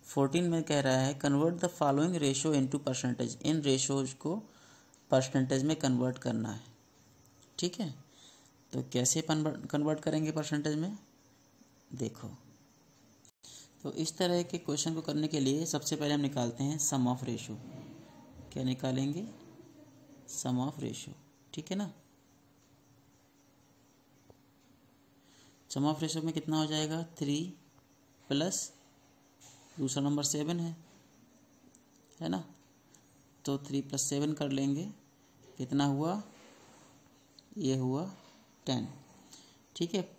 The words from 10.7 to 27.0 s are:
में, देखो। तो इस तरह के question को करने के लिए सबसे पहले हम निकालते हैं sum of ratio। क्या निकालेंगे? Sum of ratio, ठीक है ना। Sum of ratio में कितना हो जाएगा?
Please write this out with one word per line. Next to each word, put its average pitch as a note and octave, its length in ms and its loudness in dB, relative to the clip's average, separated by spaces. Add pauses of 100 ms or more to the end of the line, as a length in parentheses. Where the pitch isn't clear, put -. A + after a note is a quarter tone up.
में, F#3 200 -2 (1000)
देखो। A2 340 -6 (1500)
तो D3 120 -6
इस - 240 -4
तरह F3 240 2
के F3 160 -6
question D3+ 360 -2
को D#3+ 60 -4
करने D3+ 280 -2
के D3+ 120 0
लिए C#3 260 2
सबसे F3+ 300 -2
पहले D3 180 0
हम C#3+ 60 2
निकालते B2+ 440 0
हैं D3+ 160 0
sum C3 280 2
of B2 160 0
ratio। A2+ 300 -6 (1000)
क्या C3 120 -4
निकालेंगे? C3+ 600 0 (1080)
Sum B2+ 300 0
of C#3+ 220 -4
ratio, - 300 -6 (400)
ठीक - 180 -10
है F#3 60 -2
ना। G3 140 -4 (3750)
Sum C#3+ 220 2
of D3 100 -2
ratio D#3 220 -2
में D#3+ 100 0
कितना D#3 240 0
हो D#3 80 2
जाएगा? D#3 360 0 (160)